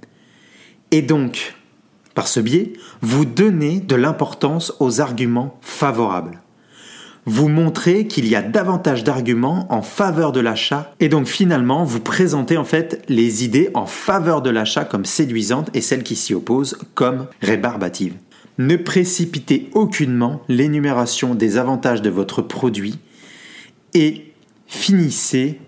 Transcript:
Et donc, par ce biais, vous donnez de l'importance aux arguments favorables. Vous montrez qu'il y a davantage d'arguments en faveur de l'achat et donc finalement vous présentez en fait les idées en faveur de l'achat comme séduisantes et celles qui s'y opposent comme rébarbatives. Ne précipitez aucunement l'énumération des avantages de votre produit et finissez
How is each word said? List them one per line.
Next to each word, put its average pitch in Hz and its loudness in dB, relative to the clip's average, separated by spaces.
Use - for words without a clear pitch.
Et 156 4
donc, 135 0
par 98 -2
ce - 0
biais, 151 2
vous 131 2
donnez 165 2
de 175 0
l'importance 147 0
aux 127 2
arguments 123 -2
favorables. 101 -2
Vous 127 2
montrez 165 2
qu'il 131 -2
y 110 4
a 101 0
davantage 160 0
d'arguments 127 0
en 110 0
faveur 165 0
de 131 0
l'achat 120 -2
et 151 4
donc 143 2
finalement 151 2
vous 117 -2
présentez 147 0
en 147 0
fait 165 -2
les 117 2
idées 127 2
en 101 -2
faveur 165 0
de 127 2
l'achat 113 0
comme 98 -4
séduisantes 123 -2
et 127 -2
celles 127 -2
qui 110 -6
s'y - -2
opposent 131 -2
comme 131 0
rébarbatives. 98 -2
Ne 139 4
précipitez 170 0
aucunement 139 0
l'énumération 131 0
des 110 2
avantages 123 0
de 104 2
votre 95 -2
produit 107 -4
et 156 0
finissez 151 0